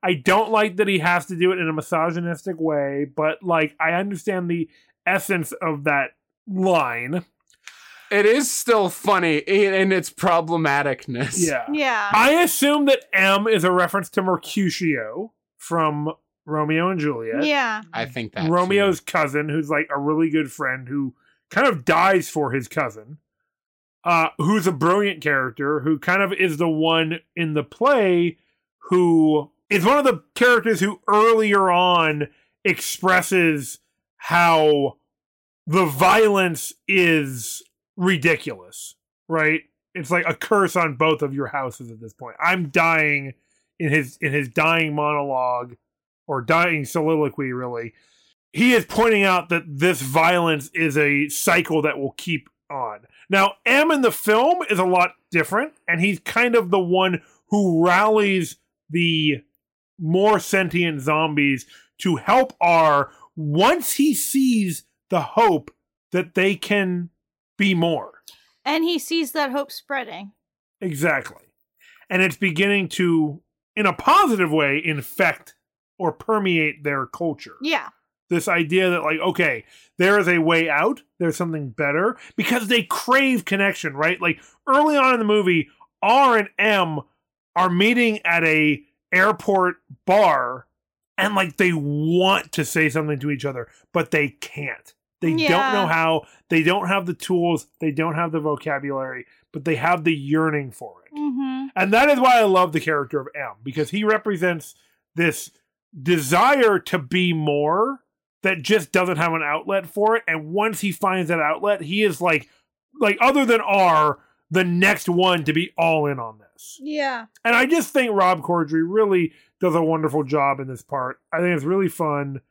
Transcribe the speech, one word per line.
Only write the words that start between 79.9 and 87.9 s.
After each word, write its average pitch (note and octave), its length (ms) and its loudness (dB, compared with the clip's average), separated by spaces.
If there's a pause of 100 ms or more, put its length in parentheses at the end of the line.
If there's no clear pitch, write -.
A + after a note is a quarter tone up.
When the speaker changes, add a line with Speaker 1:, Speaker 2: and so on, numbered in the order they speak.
Speaker 1:
there G3 200 4
is F#3+ 100 2
a F3 100 2
way E3 320 2
out, E3+ 320 0 (160)
there's E3 180 -2
something D#3+ 340 -6
better, D#3 460 -2 (180)
because A3+ 340 -2
they A#3 140 2
crave B3+ 640 0
connection, G3 500 -2
right? D#3+ 260 0
Like, E3+ 200 -2 (260)
early D4 300 4
on C4 180 4
in A#3 60 0
the A3 60 0
movie, F#3 420 2 (340)
R A#3+ 360 4
and G#3 100 -2 (100)
M F#3+ 420 2 (540)
are F#3 140 2
meeting G#3+ 560 2